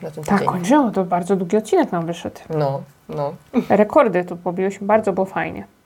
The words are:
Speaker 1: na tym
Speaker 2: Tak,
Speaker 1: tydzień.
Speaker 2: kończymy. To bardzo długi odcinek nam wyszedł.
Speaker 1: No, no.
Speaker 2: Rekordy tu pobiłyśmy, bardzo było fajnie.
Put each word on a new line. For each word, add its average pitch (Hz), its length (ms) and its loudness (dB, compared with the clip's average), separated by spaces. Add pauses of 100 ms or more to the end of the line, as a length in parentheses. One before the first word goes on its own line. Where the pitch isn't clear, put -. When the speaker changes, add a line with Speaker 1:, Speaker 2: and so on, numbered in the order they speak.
Speaker 1:
na 160 100 -10
tym 156 120 -12
Speaker 2:
Tak, 175 160 0
Speaker 1:
tydzień. - 140 0
Speaker 2:
kończymy. 214 380 2
To 190 120 0
bardzo 180 320 0
długi 185 220 0
odcinek 262 340 2
nam 170 140 -2
wyszedł. 170 340 -8 (100)
Speaker 1:
No, 143 320 -2 (280)
no. 147 240 -4 (360)
Speaker 2:
Rekordy 208 560 4
tu 175 120 -10
pobiłyśmy, 190 500 -4
bardzo 214 260 2
było 185 120 0
fajnie. 180 420 -8 (180)